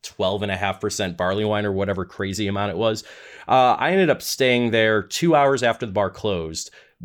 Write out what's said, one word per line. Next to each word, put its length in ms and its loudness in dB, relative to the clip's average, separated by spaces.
twelve 400 -4
and 80 -4
a 60 -2
half 240 -4
percent 360 -4
barley 280 -2
wine 200 -2
or 80 -2
whatever 320 -2
crazy 440 -6
amount 220 -4
it 60 -6
was. 280 -2
Uh, 320 4
I 140 0
ended 180 4
up 120 0
staying 500 0
there 320 4
two 320 2
hours 260 4
after 240 0
the 60 -10
bar 180 0
closed 600 -6